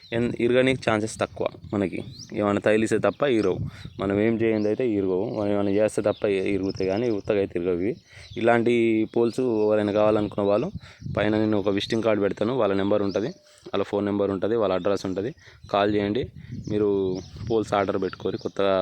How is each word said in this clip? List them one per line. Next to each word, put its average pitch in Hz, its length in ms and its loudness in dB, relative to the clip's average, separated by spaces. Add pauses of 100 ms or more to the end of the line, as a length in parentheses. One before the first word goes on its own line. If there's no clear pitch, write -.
(180)
ఎన్-, 120 120 2 (160)
ఇరగనీకి 127 400 2
ఛాన్సెస్ 110 380 0
తక్కువ - 220 -4 (280)
మనకి, 98 260 0 (400)
ఏమైనా 101 280 0
తగిలిస్తే 110 400 2
తప్ప - 140 -2 (160)
ఇరగవు. 95 220 2 (420)
మనం 98 140 0 (100)
ఏం 113 80 2 (100)
చేయంది 107 280 2
అయితే 117 140 -2 (120)
ఇరగవు, 95 280 0 (120)
మనం 104 180 -2
ఏమైనా 101 240 0
చేస్తే 107 300 0
తప్ప - 140 -2 (140)
ఇ-, 95 180 -2
ఇరుగుతాయి, 95 380 -2
కానీ 117 160 0 (100)
ఉత్తగా 101 240 0
అయితే - 160 -4
ఇరగవు 87 240 -2
ఇవి. 117 100 -2 (480)
ఇలాంటి 117 340 4 (420)
పోల్స్ 117 260 0 (220)
ఎవరైనా 107 340 2
కావాలనుకున్న 107 540 2
వాళ్ళు 131 160 0 (480)
పైన 104 160 2 (100)
నేను 107 200 2
ఒక 104 60 -2 (100)
విజిటింగ్ 110 280 -2
కార్డు 101 200 4
పెడతాను, 107 340 -2
వాళ్ళ 98 200 2
నెంబర్ 101 280 2
ఉంటుంది, 104 220 -2 (400)
వాళ్ళ 98 200 0
ఫోన్ 101 180 0
నెంబర్ 101 260 0
ఉంటుంది, 101 260 -2
వాళ్ళ 95 180 2
అడ్రస్ 98 300 0
ఉంటుంది. 98 220 -4 (420)
కాల్ 101 220 4
చేయండి, 104 280 0 (480)
మీరు 104 180 2 (600)
పోల్స్ 110 300 -2
ఆర్డర్ 98 260 0
పెట్టుకోరి. 95 400 -4
కొత్తగా 98 360 0